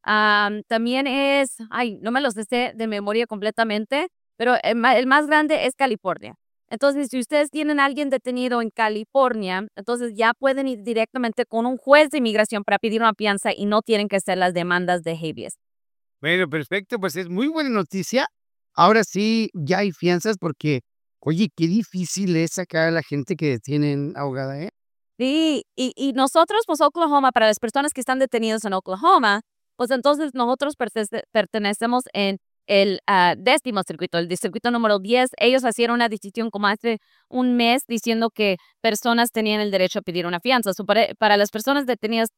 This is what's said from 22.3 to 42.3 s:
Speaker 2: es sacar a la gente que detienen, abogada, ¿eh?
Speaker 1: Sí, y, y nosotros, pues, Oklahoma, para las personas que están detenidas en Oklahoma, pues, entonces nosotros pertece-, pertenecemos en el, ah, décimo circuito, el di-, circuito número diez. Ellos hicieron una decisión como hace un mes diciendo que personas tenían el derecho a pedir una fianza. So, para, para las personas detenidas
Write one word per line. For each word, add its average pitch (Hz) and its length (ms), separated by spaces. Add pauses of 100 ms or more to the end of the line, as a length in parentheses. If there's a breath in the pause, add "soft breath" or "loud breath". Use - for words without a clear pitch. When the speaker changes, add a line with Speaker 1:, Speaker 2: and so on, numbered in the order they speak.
Speaker 2:
es 160 160
sacar 165 340
a 165 60
la 165 100
gente 143 320
que 156 120
detienen, 143 680
abogada, 135 480
¿eh? 202 80 (480)
Speaker 1:
Sí, 294 460 (100)
y, 254 220
y 277 160
nosotros, 320 520
pues, 311 160
Oklahoma, 294 520
para 220 140
las 214 120
personas 277 340
que - 80
están 262 200
detenidas 226 440
en 196 100
Oklahoma, 214 680 (340)
pues, 247 160
entonces 285 420
nosotros 254 440
pertece-, 220 560
pertenecemos 220 800
en 196 260 (300)
el, 196 400
ah, 180 280
décimo 214 460
circuito, 175 340
el 170 120
di-, 180 80
circuito 214 340
número 220 300
diez. 247 380
Ellos 254 260
hicieron 233 300
una 240 140
decisión 220 400
como 208 200
hace 220 320 (280)
un 247 280
mes 240 320
diciendo 226 420
que 202 280 (220 soft breath)
personas 233 520
tenían 214 280
el 208 120
derecho 190 260
a 190 40
pedir 175 220
una 175 140
fianza. 240 340
So, 190 120
para, 208 240 (100)
para 208 180
las 202 140
personas 277 340
detenidas 226 540